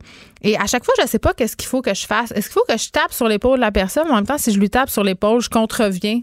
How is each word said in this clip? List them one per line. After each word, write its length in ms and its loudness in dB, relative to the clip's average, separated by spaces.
Et 160 2
à 80 -2
chaque 180 0
fois, 160 2
je 80 4
sais 120 -2
pas 160 0
qu'est-ce 240 -4
qu'il 100 -10
faut 140 -2
que 100 -2
je 140 -6
fasse. 260 -2
Est-ce 160 -4
qu'il 60 -16
faut 120 2
que 120 0
je 100 -6
tape 240 0
sur 160 0
l'épaule 280 2
de 40 0
la 100 2
personne ? 400 0
En 40 4
même 120 2
temps, 120 -2
si 120 0
je 80 4
lui 120 2
tape 180 0
sur 160 -2
l'épaule, 380 2
je 80 -6
contreviens 720 0